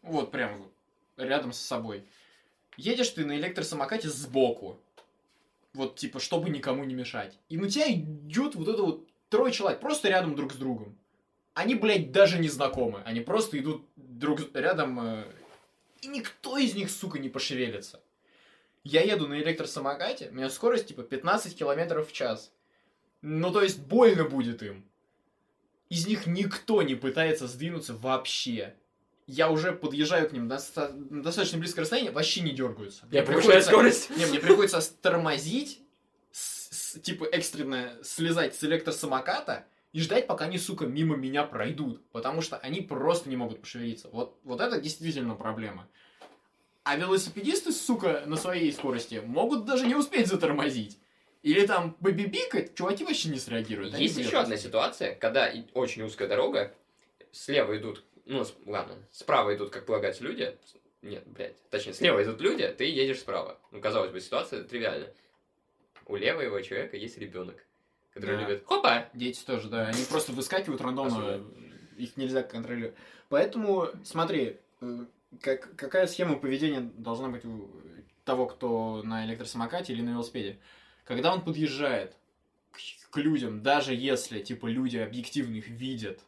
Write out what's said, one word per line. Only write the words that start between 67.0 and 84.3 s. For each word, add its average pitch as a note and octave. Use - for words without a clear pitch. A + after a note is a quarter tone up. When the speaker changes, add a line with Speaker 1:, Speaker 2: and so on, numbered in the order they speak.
Speaker 2:
ребенок, F#2
который G#2
Speaker 1:
Да. G#2+
Speaker 2:
любит G2+
«Хопа!» B2
Speaker 1:
Дети B2
тоже, A2+
да, A2
они A#2+
просто D#3
выскакивают C#3
рандомно, A#2+
Speaker 2:
Особенно. G2+
Speaker 1:
их A#2
нельзя C3
контролировать. A#2
Поэтому, F#3
смотри, D#3+
э, A#2+
как, -
какая F3+
схема E3+
поведения C3+
должна A#2
быть A#2+
у G#2+
того, B2+
кто A2+
на A2
электросамокате A#2
или A#2
на A#2+
велосипеде? A#2
Когда C3
он F#3
подъезжает C#3+
к, -
к -
людям, B2+
даже C3+
если, B2